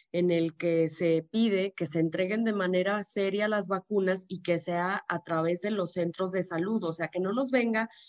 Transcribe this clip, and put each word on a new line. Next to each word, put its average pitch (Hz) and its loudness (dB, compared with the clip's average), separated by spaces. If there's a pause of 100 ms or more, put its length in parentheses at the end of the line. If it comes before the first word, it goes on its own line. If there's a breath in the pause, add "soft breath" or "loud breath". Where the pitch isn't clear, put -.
(120)
en 180 2
el 165 2
que 165 2
se 160 0
pide 196 2
que 170 -4
se 156 0
entreguen 185 0
de 220 2
manera 190 0
seria 202 -2
las 208 0
vacunas 190 0
y 180 -10
que 170 0
sea 175 -2
a 170 -4
través 170 -2
de 208 -2
los 185 -2
centros 180 -2
de 185 -2
salud. 185 -2
O 165 -2
sea, 165 -4
que 180 -4
no 190 -2
nos 254 0
venga 233 0 (200 loud breath)